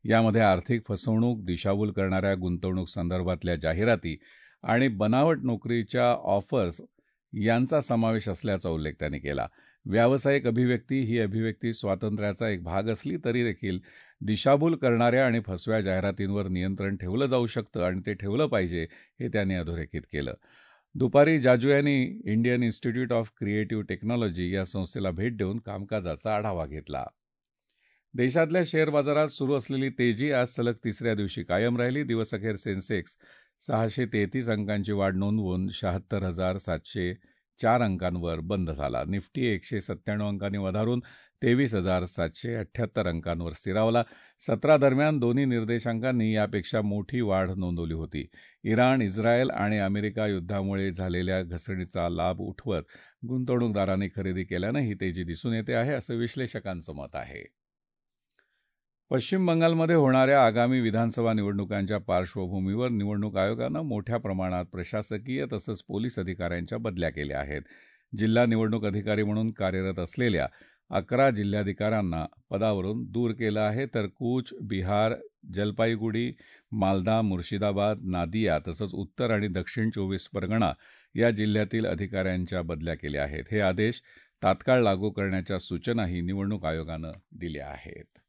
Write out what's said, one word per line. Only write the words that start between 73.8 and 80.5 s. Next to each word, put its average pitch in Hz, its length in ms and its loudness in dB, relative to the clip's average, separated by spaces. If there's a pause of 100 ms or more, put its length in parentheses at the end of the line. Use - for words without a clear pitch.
तर 113 200 -4
कूच 123 480 -4 (100)
बिहार, 104 500 0 (400)
जलपाईगुडी, 113 800 0 (400)
मालदा, 98 500 2
मुर्शिदाबाद, 101 800 0
नादिया 90 680 0
तसंच 90 260 -6
उत्तर 110 380 -2
आणि 104 160 2
दक्षिण 95 420 -2
चोवीस 98 380 -4
परगणा 95 460 0 (420)